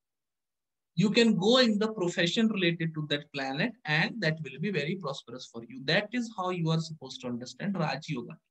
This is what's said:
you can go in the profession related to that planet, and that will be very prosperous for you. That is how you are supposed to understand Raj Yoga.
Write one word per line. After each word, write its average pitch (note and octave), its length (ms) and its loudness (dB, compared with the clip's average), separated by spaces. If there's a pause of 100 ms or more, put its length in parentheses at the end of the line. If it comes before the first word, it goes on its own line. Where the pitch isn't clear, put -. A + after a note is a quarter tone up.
(960)
you G3 140 4
can A3+ 260 6
go G#3+ 220 6
in A3+ 200 6
the A3 140 0
profession F#3 560 2
related E3+ 460 0
to D#3 160 -4
that D3+ 220 -4
planet, C#3+ 400 -2 (120)
and F3+ 360 0
that D#3+ 240 0
will C3+ 160 -10
be G3+ 100 -2
very D#3+ 240 -2
prosperous C3+ 580 -8
for A2+ 120 -10
you. C3 200 -14
That F#3+ 280 2
is A#3+ 240 -2
how F3+ 140 -2
you E3+ 200 0
are D#3+ 100 4
supposed D#3 420 -10
to B2+ 40 -8
understand B2 500 -6
Raj D3+ 320 -4
Yoga. C#3+ 300 -6 (120)